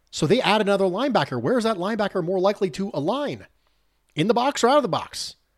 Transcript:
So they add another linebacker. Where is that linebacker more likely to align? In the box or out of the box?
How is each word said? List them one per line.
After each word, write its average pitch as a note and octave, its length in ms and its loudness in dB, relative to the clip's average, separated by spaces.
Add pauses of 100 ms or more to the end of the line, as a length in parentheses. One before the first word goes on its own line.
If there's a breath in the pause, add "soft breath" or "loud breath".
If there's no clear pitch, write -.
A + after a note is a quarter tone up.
(120)
So - 160 0
they G3+ 140 4
add G#3 200 4
another G3 240 2
linebacker. F#3 560 0
Where A3 160 0
is A3 60 0
that A3 140 0
linebacker G3 460 -2
more F#3 160 -2
likely G3 320 0
to G3 220 -6
align? E3 540 -4 (680)
In F#3 120 0
the A#3 80 2
box - 280 0
or A#3 60 6
out G3+ 80 6
of G3 60 4
the - 60 -4
box? - 480 -6 (200)